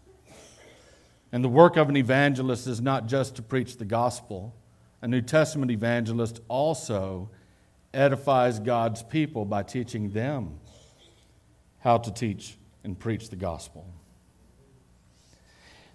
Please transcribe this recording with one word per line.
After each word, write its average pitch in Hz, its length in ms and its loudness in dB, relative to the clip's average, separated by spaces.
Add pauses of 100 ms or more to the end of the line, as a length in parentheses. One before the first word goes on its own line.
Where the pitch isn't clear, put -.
(1300)
And 123 120 0
the 127 40 2
work 165 280 10
of 151 120 6
an 143 80 2
evangelist 131 680 2
is 117 140 -4
not 127 260 0
just 127 300 -2
to 120 60 -10
preach 123 340 -4
the 113 80 -10
gospel. 113 680 -4 (480)
A 120 60 -6
New 127 120 0
Testament 147 500 0
evangelist 117 760 -2
also 107 840 -4 (640)
edifies 135 640 2
God's 113 440 -2
people 147 420 -4
by 101 180 -2
teaching 107 480 -6
them 107 500 -6 (1200)
how 120 180 4
to 113 140 -8
teach - 440 -8 (280)
and 95 140 -8
preach 110 320 -6
the 95 60 -16
gospel. 87 500 -10 (2000)